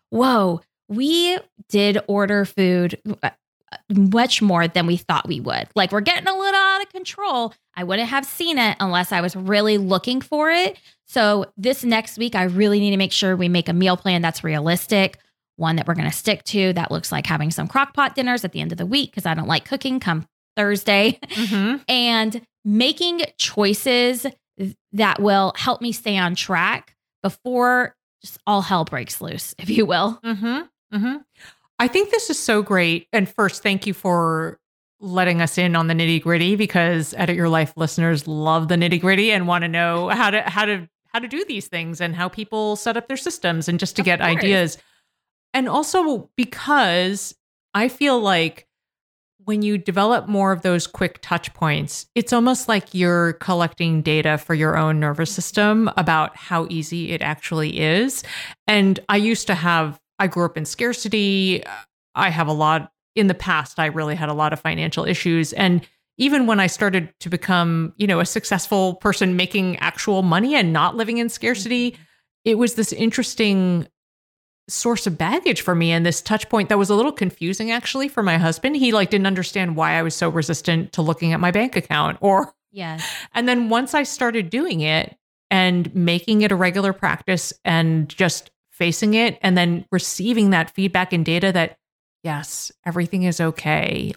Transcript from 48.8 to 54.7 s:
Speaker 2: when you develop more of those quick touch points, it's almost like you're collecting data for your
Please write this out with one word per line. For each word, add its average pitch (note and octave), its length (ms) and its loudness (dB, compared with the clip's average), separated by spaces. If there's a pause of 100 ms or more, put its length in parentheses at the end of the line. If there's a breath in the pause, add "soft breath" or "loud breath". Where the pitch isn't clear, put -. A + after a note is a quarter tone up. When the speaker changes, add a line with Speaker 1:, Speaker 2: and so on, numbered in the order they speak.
Speaker 2:
when G#3 180 0
you G#3 140 0
develop G3+ 520 0
more G3 240 2
of F3 100 -2
those F3 240 0
quick - 360 -6
touch - 320 -4
points, D3 600 -4
it's A#3 180 0
almost B3 360 2
like G#3+ 260 -2
you're F3 400 2
collecting E3+ 640 0
data D3+ 380 2
for E3 160 -2
your D#3 220 2